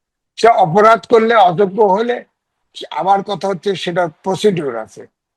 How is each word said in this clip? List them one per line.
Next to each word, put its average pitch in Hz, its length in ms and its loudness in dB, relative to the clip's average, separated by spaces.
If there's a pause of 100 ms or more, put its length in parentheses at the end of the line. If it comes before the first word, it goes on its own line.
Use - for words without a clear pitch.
(360)
সে - 120 2
অপরাধ 214 640 2
করলে, 226 260 2
অযোগ্য 190 460 2
হলে, 220 440 -2 (640)
আমার 190 320 -2
কথা 196 240 -8
হচ্ছে 196 280 -4
সেটা 175 340 -4 (140)
প্রসিডিউর 180 520 -2
আছে, - 320 -14 (300)